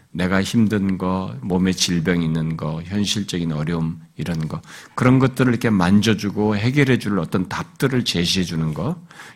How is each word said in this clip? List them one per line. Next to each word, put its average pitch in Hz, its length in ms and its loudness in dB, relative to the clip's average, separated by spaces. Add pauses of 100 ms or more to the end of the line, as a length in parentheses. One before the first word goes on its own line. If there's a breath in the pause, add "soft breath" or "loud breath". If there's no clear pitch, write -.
(100)
내가 92 320 0
힘든 98 540 2
거, 95 460 -4
몸에 92 300 2
질병 87 500 0
있는 80 340 -2
거, 80 260 -6
현실적인 95 720 -2
어려움 80 480 -4 (160)
이런 80 320 -4
거, 78 120 -8 (340 loud breath)
그런 127 240 4
것들을 127 340 2
이렇게 113 160 0
만져주고 104 880 2
해결해줄 117 640 2
어떤 90 300 -2
답들을 123 560 -2
제시해주는 85 720 0
거, 110 260 -4 (360 loud breath)